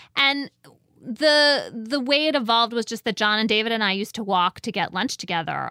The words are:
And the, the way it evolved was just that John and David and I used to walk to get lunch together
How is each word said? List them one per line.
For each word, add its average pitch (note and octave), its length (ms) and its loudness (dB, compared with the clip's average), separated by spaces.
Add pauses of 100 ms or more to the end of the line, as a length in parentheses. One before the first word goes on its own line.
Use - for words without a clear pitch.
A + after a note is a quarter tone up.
(140)
And C#4 340 0 (600)
the, D4 640 4
the A#3 280 -4
way C#4+ 260 2
it D4+ 80 2
evolved A#3 380 2
was A#3 120 -2
just A3+ 200 -10
that A3 120 -2
John G#3+ 220 2
and A3 100 2
David G#3+ 220 2
and A3 140 0
I F#3+ 80 2
used G3 240 -6
to A#3 80 -8
walk F#3 380 0
to A3+ 100 -6
get F3 200 -2
lunch G3 260 -4
together D#3 520 -4